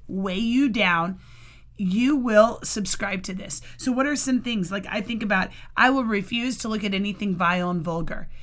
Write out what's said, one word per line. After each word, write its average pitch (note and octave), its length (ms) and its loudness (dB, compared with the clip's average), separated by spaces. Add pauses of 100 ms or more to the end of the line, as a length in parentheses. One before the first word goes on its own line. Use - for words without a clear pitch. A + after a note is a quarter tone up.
weigh F#3+ 320 -4
you A#3+ 300 2
down, F#3 500 2 (580)
you A3+ 380 2
will A3+ 480 6
subscribe G3 600 -2
to F#3+ 100 -8
this. - 300 -10 (160)
So - 120 -2
what B3+ 160 2
are C#4+ 100 0
some C4 260 0
things? G#3 280 -2
Like, G3 200 -6
I A3+ 100 -4
think A3 220 -6
about, G3+ 260 0 (300)
"I B3 100 8
will C4 160 2
refuse A#3 540 -2
to A#3 100 -6
look A3 160 -2
at G3+ 80 -2
anything G3 440 -2
vile F3+ 340 0
and F3 120 -2
vulgar." - 460 -4 (140)